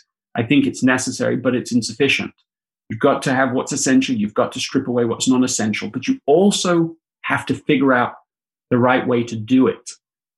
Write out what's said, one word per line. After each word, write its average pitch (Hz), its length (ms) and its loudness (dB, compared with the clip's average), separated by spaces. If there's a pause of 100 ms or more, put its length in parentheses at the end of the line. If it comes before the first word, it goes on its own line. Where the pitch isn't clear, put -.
(360)
I 117 80 -2
think 135 240 2
it's 117 160 -4
necessary, 123 520 0
but 127 200 -2
it's 110 160 -6
insufficient. - 600 -2 (580)
You've 110 100 -10
got 135 240 2
to 139 100 -2
have 127 200 0
what's - 180 -4
essential. 131 420 0
You've 104 220 -4
got 120 160 0
to 127 80 -10
strip 135 280 -4
away 120 180 0
what's 117 220 -2
non-essential, 120 640 0
but - 180 -8
you 135 200 -2
also 175 680 2 (260)
have 139 260 -4
to 135 80 -2
figure 139 380 2
out 120 200 0 (560)
the 127 80 2
right 123 300 2
way 120 160 0
to 117 120 -8
do 123 300 2
it. - 240 -4 (480)